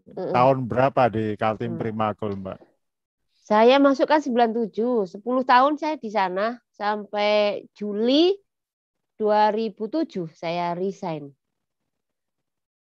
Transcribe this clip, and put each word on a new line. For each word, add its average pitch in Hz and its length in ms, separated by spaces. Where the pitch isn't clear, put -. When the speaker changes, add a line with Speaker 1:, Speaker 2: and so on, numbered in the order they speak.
Speaker 1:
Heeh. 185 160
Speaker 2:
tahun 131 400
berapa 127 400
di 107 240
Kaltim 113 400
Speaker 1:
Hmm. 110 80
Speaker 2:
Primakul, 107 560
Mbak? 95 240
Speaker 1:
Saya 240 400
masuk 277 240
kan 294 160
sembilan 233 320
tujuh, 226 560
sepuluh 247 320
tahun 262 320
saya 302 240
di - 160
sana, 196 400
sampai 208 1040
Juli 254 640
dua 214 320
ribu 214 400
tujuh 196 400
saya 175 480
resign. 175 560